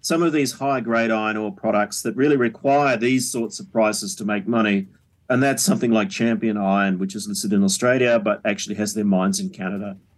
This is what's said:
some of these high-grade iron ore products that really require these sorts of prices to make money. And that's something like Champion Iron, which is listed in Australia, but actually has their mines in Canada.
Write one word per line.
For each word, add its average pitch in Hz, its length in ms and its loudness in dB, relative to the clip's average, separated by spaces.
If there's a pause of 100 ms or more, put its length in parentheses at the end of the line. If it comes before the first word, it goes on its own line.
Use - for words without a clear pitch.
some 170 220 0
of 165 80 2
these 143 220 0
high-grade 117 580 0
iron 107 240 0
ore 107 160 -4
products 104 520 -2
that 110 120 -6
really 143 220 2
require 135 580 2
these 123 340 0
sorts 117 300 -6
of 95 120 -16
prices 107 440 0
to - 100 -10
make 101 220 -2
money. 107 400 2 (420)
And 127 140 2
that's 135 180 0
something 117 300 2
like 107 180 2
Champion 113 480 0
Iron, 98 400 2
which 95 180 -4
is 104 120 -8
listed 101 240 -4
in 101 120 4
Australia, 123 540 2
but 104 280 0
actually 104 320 -4
has 104 160 -2
their 107 100 -2
mines 95 360 2
in 95 100 -6
Canada. 98 480 -8 (200)